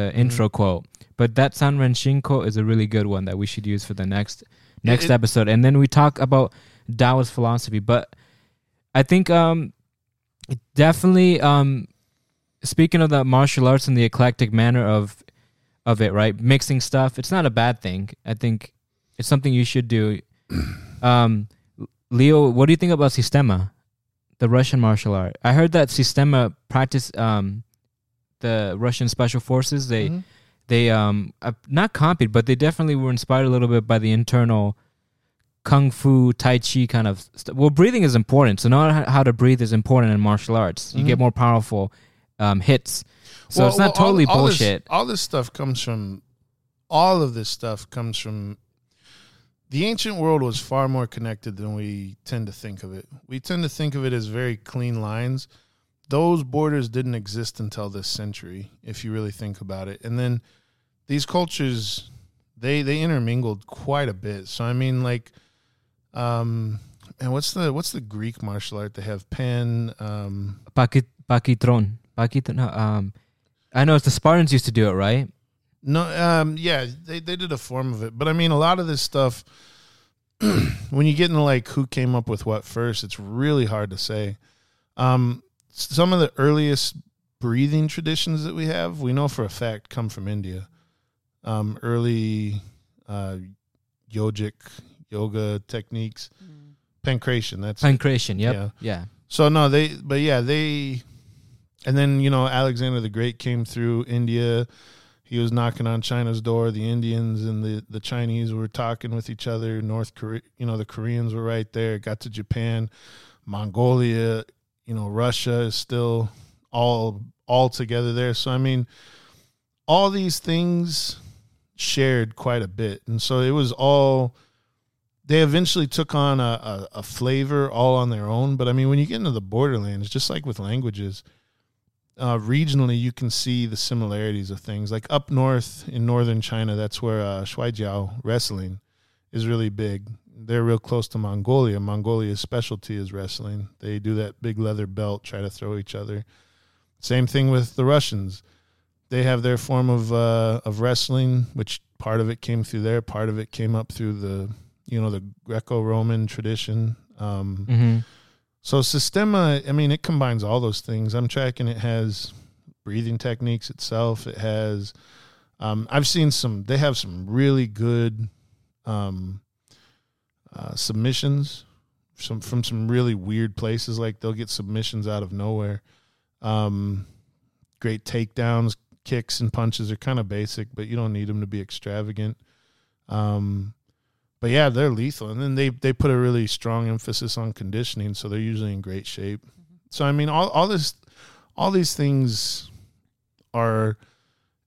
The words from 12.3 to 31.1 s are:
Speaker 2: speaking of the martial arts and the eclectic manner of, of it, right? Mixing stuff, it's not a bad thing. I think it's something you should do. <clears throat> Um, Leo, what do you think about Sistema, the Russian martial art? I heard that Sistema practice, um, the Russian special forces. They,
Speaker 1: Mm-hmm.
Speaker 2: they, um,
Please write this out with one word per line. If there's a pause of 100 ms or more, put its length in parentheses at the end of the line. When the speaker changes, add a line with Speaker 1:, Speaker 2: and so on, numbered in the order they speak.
Speaker 2:
speaking
of
the
martial
arts
and
the
eclectic
manner
of, (640)
of
it,
right?
Mixing
stuff,
it's
not
a
bad
thing. (160)
I
think (440)
it's
something
you
should
do. (300)
<clears throat> (420)
Um, (600)
Leo,
what
do
you
think
about
Sistema, (680)
the
Russian
martial
art?
I
heard
that
Sistema (120)
practice,
um, (760)
the
Russian
special
forces.
They,
Speaker 1:
Mm-hmm. (480)
Speaker 2:
they,
um, (100)